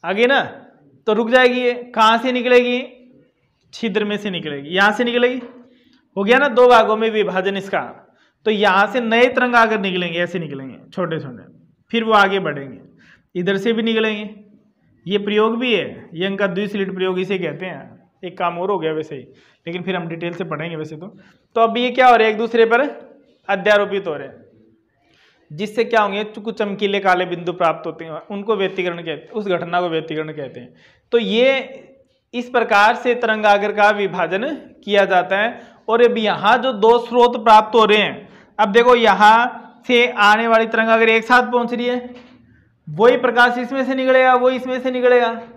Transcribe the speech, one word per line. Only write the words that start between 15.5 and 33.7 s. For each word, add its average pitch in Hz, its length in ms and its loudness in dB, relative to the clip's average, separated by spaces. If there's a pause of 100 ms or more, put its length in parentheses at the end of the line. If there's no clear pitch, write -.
भी 240 160 -2
है, 143 420 -6
यंग 196 220 -6
का 202 100 0
द्विस्लिट 190 460 -6
प्रयोग 185 260 -4
इसे 190 180 -6
कहते 160 280 -8
हैं। - 580 -18
एक 180 140 -14
काम 175 200 -4
और 185 120 -4
हो 196 80 -2
गया 160 140 -4
वैसे 156 240 -8
ही, 123 60 -16 (440)
लेकिन 175 160 -10
फिर 185 140 -6
हम 170 120 -8
डिटेल 170 260 -10
से 190 100 -10
पढ़ेंगे 160 320 -10
वैसे 156 200 -12
तो। 175 100 -16 (500)
तो 226 40 2
अब 220 160 2
ये 247 140 -2
क्या 254 180 4
हो 240 80 8
रहा 220 100 4
है? 220 60 0
एक 202 60 -6
दूसरे 226 280 2
पर 233 160 2 (680)
अध्यारोपित 196 580 0
हो 156 100 -6
रहे 139 120 -12
हैं, - 160 -20 (1040)
जिससे 202 340 -6
क्या 226 160 0
होंगे? 208 240 -2
चु-, 208 200 -14
कुछ 220 140 -10
चमकीले 202 420 -2
काले 185 260 2
बिंदु 175 280 -6
प्राप्त 165 320 -2
होते 160 180 -12
हैं, 160 160 -12 (100)
उनको 202 260 -4
व्यतिकरण 185 400 -4
कहते 165 160 -10
हैं, - 180 -14
उस 208 180 -8
घटना 175 320 -2
को 180 80 -4
व्यतिकरण 156 440 -6
कहते 139 280 -14
हैं। - 140 -20 (380)
तो 233 60 2
ये 240 680 -2 (500)
इस 240 140 -8
प्रकार 202 480 2
से 240 200 -2
तरंगाग्र 214 560 0